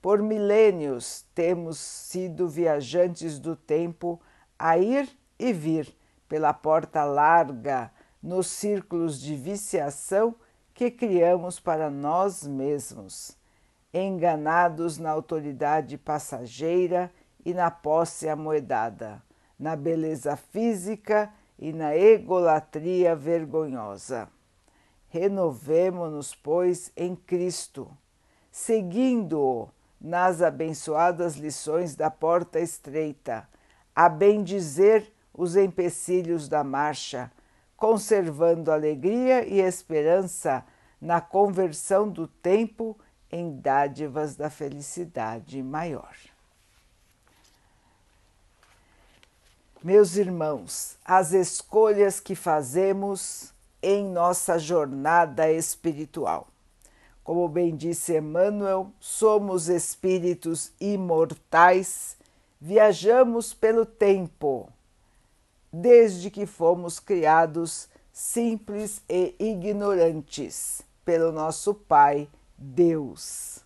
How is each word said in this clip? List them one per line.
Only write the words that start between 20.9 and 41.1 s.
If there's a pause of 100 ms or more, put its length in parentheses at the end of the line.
e
na
egolatria
vergonhosa. (800)
Renovemo-nos,
pois,
em
Cristo, (600)
seguindo-o (320)
nas
abençoadas
lições
da
porta
estreita, (480)
a
bendizer (220)
os
empecilhos
da
marcha, (460)
conservando
alegria
e
esperança (360)
na